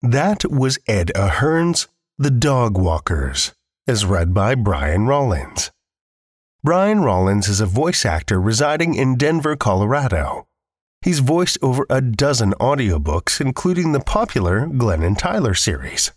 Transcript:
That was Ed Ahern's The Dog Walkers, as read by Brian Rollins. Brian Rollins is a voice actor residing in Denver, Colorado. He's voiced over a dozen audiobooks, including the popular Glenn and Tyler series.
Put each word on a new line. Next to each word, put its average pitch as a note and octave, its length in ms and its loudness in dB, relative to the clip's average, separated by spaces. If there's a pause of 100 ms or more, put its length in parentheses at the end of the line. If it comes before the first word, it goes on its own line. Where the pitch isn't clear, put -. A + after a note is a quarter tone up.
(100)
That D#3+ 400 2
was C3 380 0
Ed F2+ 260 0
Ahern's D#3+ 720 0 (300)
The C#3+ 140 0
Dog B2 480 2
Walkers, D#2+ 760 -2 (340)
as G#2 200 0
read F2 260 2
by G#2 220 2
Brian F#2 500 0
Rollins. B2+ 640 -2 (920)
Brian F#3+ 380 2
Rollins G2 460 2
is G2+ 140 -2
a G#2+ 60 0
voice C#3 400 0
actor F2+ 340 -2
residing D3 540 0
in C3 220 0
Denver, D3+ 380 0
Colorado. G#2 920 0 (560)
He's F3 160 0
voiced D#3+ 420 0
over C3 300 0
a C3 100 2
dozen A#2+ 520 0
audiobooks, F2 880 -2
including E3 520 0
the C#3+ 80 2
popular B2 680 0
Glenn A#2+ 380 0
and F#2 120 2
Tyler D3+ 380 0
series. - 640 -4